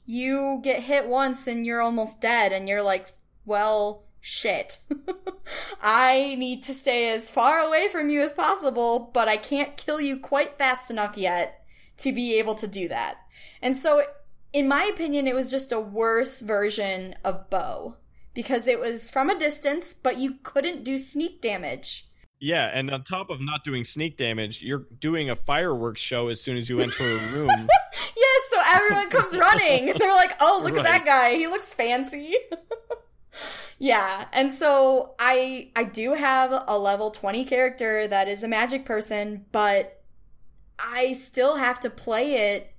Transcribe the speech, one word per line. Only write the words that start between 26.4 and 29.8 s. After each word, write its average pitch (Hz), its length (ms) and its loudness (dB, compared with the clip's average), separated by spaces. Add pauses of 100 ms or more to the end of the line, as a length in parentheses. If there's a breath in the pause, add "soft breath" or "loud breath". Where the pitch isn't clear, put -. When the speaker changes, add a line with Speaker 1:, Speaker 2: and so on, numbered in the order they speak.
Speaker 2:
soon 127 160 -4
as 117 120 -6
you 123 100 0
enter 123 240 -2
a 110 300 -2
room. 151 400 2
Speaker 1:
<laughs> 762 60 10 (360 loud breath)
Yes, 523 340 6
so 480 160 2
everyone 403 440 4
comes 466 280 2
running. 339 480 6